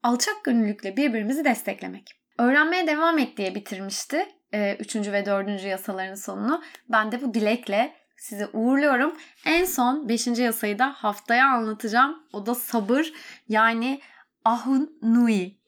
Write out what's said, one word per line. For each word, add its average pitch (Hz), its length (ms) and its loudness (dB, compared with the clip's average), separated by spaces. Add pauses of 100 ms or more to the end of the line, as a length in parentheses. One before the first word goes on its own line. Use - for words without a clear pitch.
alçak 247 400 0
gönüllülükle 208 540 0
birbirimizi 262 480 0
desteklemek. 196 680 -4 (280)
Öğrenmeye 311 480 4
devam 320 320 2
et 247 180 -2
diye 190 180 -4
bitirmişti, 196 680 -6 (280)
e, 202 260 0
üçüncü 208 320 -4
ve 202 140 0
dördüncü 196 420 -2
yasaların 190 480 -6
sonunu. 208 480 -4 (260)
Ben 220 220 2
de 240 100 -6
bu 247 120 -4
dilekle 220 600 0 (240)
sizi 202 360 -10
uğurluyorum. 269 600 2 (300)
En 339 200 2
son 262 440 0
beşinci 240 320 0
yasayı 220 380 -2
da 269 180 2
haftaya 233 500 2
anlatacağım. 233 760 0 (100)
O 202 120 -8
da 240 100 -2
sabır, 240 580 0 (340)
yani 226 540 2 (440)
ahun 254 560 0
nui 220 560 4 (100)